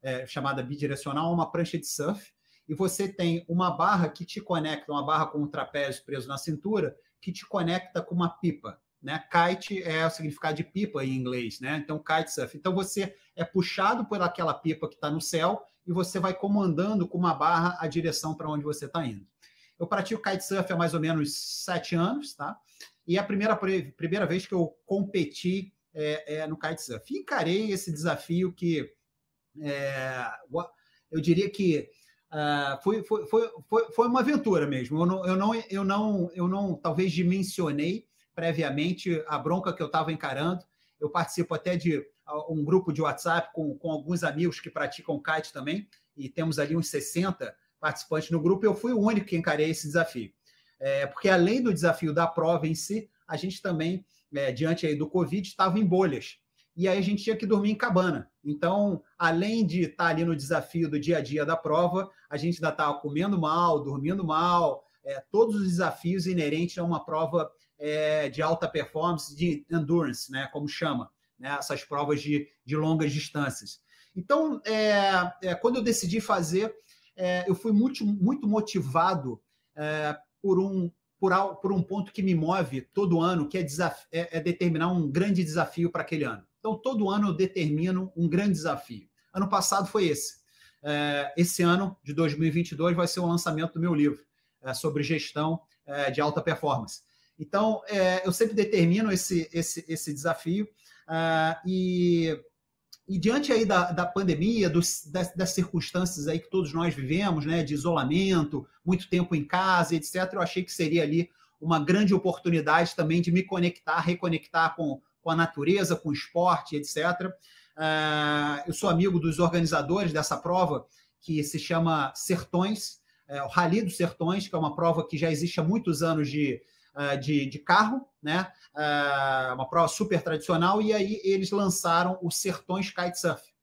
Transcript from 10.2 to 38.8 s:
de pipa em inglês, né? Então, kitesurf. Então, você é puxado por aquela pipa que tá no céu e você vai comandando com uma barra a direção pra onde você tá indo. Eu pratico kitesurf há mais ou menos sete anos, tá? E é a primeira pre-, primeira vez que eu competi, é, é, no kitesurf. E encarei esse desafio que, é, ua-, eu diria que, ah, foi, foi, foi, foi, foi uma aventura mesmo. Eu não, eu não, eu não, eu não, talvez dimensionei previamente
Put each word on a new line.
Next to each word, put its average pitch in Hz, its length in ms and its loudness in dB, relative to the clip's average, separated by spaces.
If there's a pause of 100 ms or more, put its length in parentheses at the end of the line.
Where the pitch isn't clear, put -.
de 160 80 -4
pipa 190 400 -4
em 131 120 -2
inglês, 123 440 -4
né? 135 240 -4
Então, 151 160 -6
kitesurf. 156 560 -2
Então, 185 180 -2
você 190 400 -2 (220)
é 165 80 -2
puxado 196 600 0
por 202 160 -2
aquela 170 320 0
pipa 156 340 -2
que - 100 -12
tá 147 140 -2
no 160 80 -2
céu 175 420 0 (240)
e 180 60 -4
você 175 260 -2
vai 185 160 0
comandando 196 760 0
com - 100 -6
uma 175 160 2
barra 170 480 2
a 165 60 -4
direção 160 480 -2
pra 151 140 -8
onde 147 140 -2
você 147 240 -6
tá 165 180 -4
indo. 101 220 -8 (500)
Eu 170 100 -4
pratico 208 340 -2
kitesurf 190 500 -2
há 175 60 -2
mais 170 160 0
ou 165 80 0
menos 156 640 -4
sete 180 300 -4
anos, 233 400 0
tá? 156 220 -10 (480)
E 175 120 0
é - 20 2
a 202 40 -2
primeira 208 320 0
pre-, 190 380 -2
primeira 180 320 -2
vez 175 200 -2
que - 80 -10
eu 165 320 0
competi, 190 880 -2 (180)
é, 151 440 -4
é, 156 120 -4
no 156 80 -6
kitesurf. 151 560 -8
E 311 60 -4
encarei 214 540 0
esse 185 200 -4
desafio 170 640 -2
que, 165 400 -2 (680)
é, 135 680 -4 (220)
ua-, 170 180 -4 (400)
eu 160 100 -2
diria 170 300 2
que, 175 400 0 (400)
ah, 147 540 -2
foi, 214 200 0
foi, 214 220 -2
foi, 226 240 2 (180)
foi, 226 240 2
foi 247 160 2
uma 247 120 2
aventura 208 480 2
mesmo. 131 320 -2
Eu 175 80 4
não, 185 180 0
eu 185 100 2
não, 208 200 0
eu 202 280 -6
não, 196 520 0
eu 175 120 0
não, 190 280 -2
talvez 170 360 0
dimensionei 180 960 -2 (280)
previamente 160 920 -2